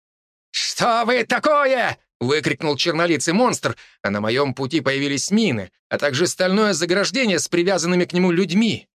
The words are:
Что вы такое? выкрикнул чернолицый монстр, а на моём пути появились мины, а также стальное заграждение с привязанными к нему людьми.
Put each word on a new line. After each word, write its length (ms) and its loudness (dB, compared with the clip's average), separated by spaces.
Что 540 -2
вы 200 0
такое? 760 0
выкрикнул 560 0
чернолицый 580 0
монстр, 420 0
а 80 -4
на 100 -2
моём 340 0
пути 260 -2
появились 500 -2
мины, 400 0
а 100 -2
также 280 0
стальное 460 0
заграждение 680 0
с 100 -4
привязанными 560 0
к 80 -4
нему 180 2
людьми. 580 0